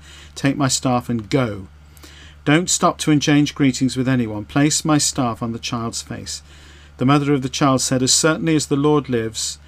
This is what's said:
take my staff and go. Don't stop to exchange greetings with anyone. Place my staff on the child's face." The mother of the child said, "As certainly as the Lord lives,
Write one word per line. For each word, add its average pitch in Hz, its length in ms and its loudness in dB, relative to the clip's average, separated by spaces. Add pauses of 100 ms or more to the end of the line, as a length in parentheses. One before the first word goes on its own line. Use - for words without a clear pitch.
(360)
take 139 220 0
my 139 100 2
staff 123 420 0
and 110 180 -4
go. 107 420 -2 (760)
Don't 165 240 2
stop - 300 0
to 156 120 0
exchange 147 440 2
greetings 131 420 0
with 127 100 -2
anyone. 110 380 -2
Place 147 400 0
my 151 140 2
staff 127 420 -2
on 117 100 -4
the 113 60 -6
child's 117 460 -6
face." - 400 -12 (540)
The 127 80 0
mother 143 280 4
of 135 80 0
the 131 80 -6
child 131 320 2
said, 131 220 0
"As 127 100 2
certainly 165 420 2
as 143 120 0
the 147 80 0
Lord 143 340 2
lives, 113 480 -4 (100)